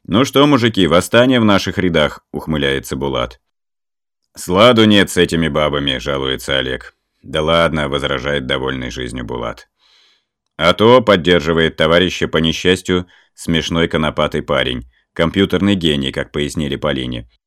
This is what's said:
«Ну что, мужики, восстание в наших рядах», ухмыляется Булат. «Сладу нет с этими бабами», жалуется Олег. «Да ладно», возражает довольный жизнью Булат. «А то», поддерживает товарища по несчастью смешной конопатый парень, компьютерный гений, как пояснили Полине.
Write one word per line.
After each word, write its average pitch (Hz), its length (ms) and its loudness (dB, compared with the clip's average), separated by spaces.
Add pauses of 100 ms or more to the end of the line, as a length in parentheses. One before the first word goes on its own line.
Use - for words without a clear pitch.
«Ну 110 160 2
что, 139 220 2
мужики, 117 400 2
восстание 120 540 4
в 110 40 2
наших 98 340 0
рядах», 80 420 0 (100)
ухмыляется 69 640 -4
Булат. 65 460 -6 (960)
«Сладу 110 480 4
нет 104 260 4
с - 60 -4
этими 82 320 0
бабами», 71 500 -2
жалуется 67 600 -6
Олег. 64 360 -8 (280)
«Да 78 200 -6
ладно», 82 460 0
возражает 69 580 -4
довольный 65 440 -6
жизнью 62 340 -10
Булат. 58 440 -10 (880)
«А 85 180 2
то», 120 260 6
поддерживает 82 760 2
товарища 82 520 2
по - 80 -2
несчастью 90 680 0 (280)
смешной 82 540 -2
конопатый 76 540 -2
парень, 64 420 -4 (280)
компьютерный 92 600 0
гений, 73 380 -2
как 69 180 -8
пояснили 71 460 -6
Полине. 64 520 -6 (180)